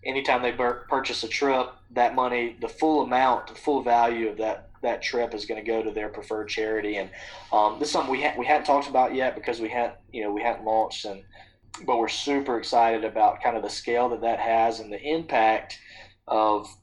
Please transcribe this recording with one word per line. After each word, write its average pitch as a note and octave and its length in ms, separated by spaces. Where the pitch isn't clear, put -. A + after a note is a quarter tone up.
Anytime C3+ 380
they B2 100
bur-, A#2+ 380
purchase B2+ 360
a D3+ 40
trip, C3 400
that A#2+ 240
money, A#2+ 460
the A2+ 80
full D#3 340
amount, B2+ 460
the - 60
full C#3 280
value A#2 460
of G#2 100
that, A2 320
that A#2 200
trip A#2 320
is G2+ 100
gonna A2 180
go A2+ 200
to A2 80
their G#2+ 180
preferred G#2+ 400
charity. A2 480
And, F#2+ 140
um, G#2+ 260
this D3 100
is - 40
something C#3 180
we C3 120
ha-, D3 160
we B2 80
hadn't D3+ 180
talked C#3 240
about B2+ 260
yet C3 200
because A#2 260
we A2 80
hadn't, A#2 300
you A#2 120
know, G#2 100
we G#2 80
hadn't A2+ 240
launched, A2 400
and, G2 180
but A#2+ 140
we're A2+ 100
super C#3 500
excited A2+ 460
about G#2+ 380
kind A#2 160
of G2+ 40
the G2+ 60
scale A#2+ 400
that A#2 140
that A#2 180
has A2+ 400
and G#2+ 100
the G#2 120
impact C3+ 760
of G#2+ 400